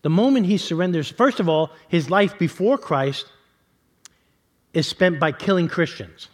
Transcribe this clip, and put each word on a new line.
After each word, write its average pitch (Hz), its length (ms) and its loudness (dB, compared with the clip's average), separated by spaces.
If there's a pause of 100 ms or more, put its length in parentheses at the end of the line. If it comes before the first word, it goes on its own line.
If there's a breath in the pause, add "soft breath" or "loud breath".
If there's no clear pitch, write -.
The 156 80 -2
moment 226 360 4
he 196 120 2
surrenders, 170 520 -2
first 247 300 0
of 170 80 0
all, 156 220 0 (180 loud breath)
his 156 220 0
life 202 280 2
before 202 400 0
Christ 139 480 -4 (1500)
is 160 120 0
spent 180 320 0
by 156 140 0
killing 180 360 0
Christians. - 640 -6